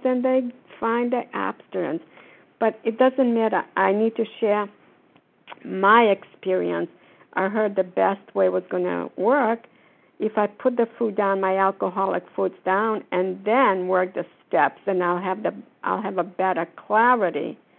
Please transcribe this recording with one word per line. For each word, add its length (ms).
then 180
they 200
find 320
the 120
abstinence. 720
But 240
it 160
doesn't 340
matter. 300
I 160
need 260
to 80
share 300
my 380
experience. 840
I 140
heard 280
the 80
best 520
way 140
was 200
gonna 480
work 480
if 180
I 100
put 300
the 100
food 180
down, 240
my 160
alcoholic 640
foods 280
down, 480
and 320
then 440
work 260
the 120
steps, 380
and 180
I'll 180
have 200
the, 100
I'll 180
have 180
a 40
better 520
clarity 840